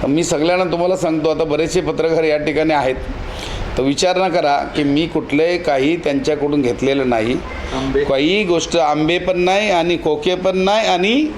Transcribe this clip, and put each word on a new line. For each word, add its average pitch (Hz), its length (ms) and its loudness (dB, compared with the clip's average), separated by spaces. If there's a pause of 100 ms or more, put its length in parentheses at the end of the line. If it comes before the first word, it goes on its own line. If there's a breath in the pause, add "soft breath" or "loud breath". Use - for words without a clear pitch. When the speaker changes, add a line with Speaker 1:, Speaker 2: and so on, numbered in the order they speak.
Speaker 1:
मी 151 160 2
सगळ्यांना 170 420 0
तुम्हाला 175 320 0
सांगतो, 160 320 0
आता 156 140 0
बरेचसे 160 380 0
पत्रकार 160 420 0
या 151 140 2
ठिकाणी 156 360 0
आहेत, 131 220 2 (800 loud breath)
तर 123 60 0
विचार 180 340 2
न 185 120 2
करा 151 280 2 (180)
की 156 80 0
मी 143 240 2
कुठलंही 160 500 0
काही 151 380 0
त्यांच्याकडून 147 680 0
घेतलेलं 127 480 0
नाही. 117 240 0 (420)
Speaker 2:
आंबे? 135 280 0
Speaker 1:
काही 147 400 2
गोष्ट, 170 340 0
आंबे 156 400 2
पण 180 220 -2
नाही 190 320 2
आणि 170 320 0
खोके 156 320 0
पण 185 220 0
नाही 202 300 2
आणि 208 400 2 (100)